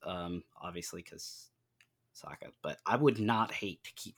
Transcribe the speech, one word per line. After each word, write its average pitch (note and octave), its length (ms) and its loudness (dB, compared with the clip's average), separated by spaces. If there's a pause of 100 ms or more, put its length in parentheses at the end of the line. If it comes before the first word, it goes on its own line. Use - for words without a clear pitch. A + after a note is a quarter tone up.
um, F2 400 -4 (180)
obviously F2 400 -10
'cause - 480 -16 (640)
Saka. - 380 -12 (100)
But - 240 -2
I A#2+ 120 4
would C3 220 6
not A2 320 4
hate F#2+ 340 -6
to - 100 -14
keep - 220 -12